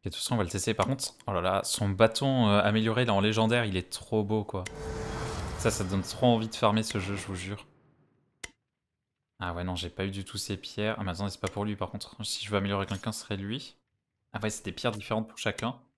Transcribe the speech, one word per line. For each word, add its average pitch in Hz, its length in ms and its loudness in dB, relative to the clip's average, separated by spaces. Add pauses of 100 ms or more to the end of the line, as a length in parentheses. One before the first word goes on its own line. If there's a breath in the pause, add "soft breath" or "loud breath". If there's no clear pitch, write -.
Ok, 95 60 -4
tout - 80 -8
ça, - 160 0
on 117 40 4
va 101 60 4
le 87 40 -2
tester. 107 240 0
Par 101 140 2
contre, - 280 -2 (120)
oh 101 60 -2
là 87 100 2
là, 95 200 2
son - 280 0
bâton, 113 580 4
euh, 101 140 8
amélioré, 110 420 4
là, 117 80 2
en 98 80 6
légendaire, 110 460 4
il 95 100 0
est 90 140 -2
trop - 340 -2
beau, 104 200 0
quoi. 92 200 -6 (960)
Ça, 117 120 4
ça 104 140 0
donne 95 160 0
trop - 260 0
envie 113 220 6
de - 60 -8
farmer 107 280 4
ce 107 160 -2
jeu, 98 180 -2
je 90 100 -6
vous 98 100 -6
jure. 95 300 -8 (1700)
Ah 87 140 -4
ouais, 87 100 -2
non, 92 100 -2
j'ai 87 160 -6
pas 95 140 -4
eu 98 60 -2
du 95 140 -6
tout - 140 -10
ces 98 180 -4
pierres. 107 420 -2
Ah, 104 60 -4
mais 95 80 -2
attendez, 98 180 -2
c'est - 100 -12
pas 95 80 -2
pour 101 160 -4
lui, 107 100 -2
par 95 160 -4
contre. - 340 -12
Si - 200 -6
je 101 60 -8
veux 104 80 2
améliorer 98 280 0
quelqu'un, 101 260 -4
ce - 100 -8
serait 101 140 -6
lui. 101 400 -8 (560)
Ah 104 100 -6
ouais, 107 80 0
c'est - 140 -10
des 104 80 -4
pierres 120 200 -2
différentes 110 360 -4
pour - 100 -20
chacun. 117 420 -4 (160)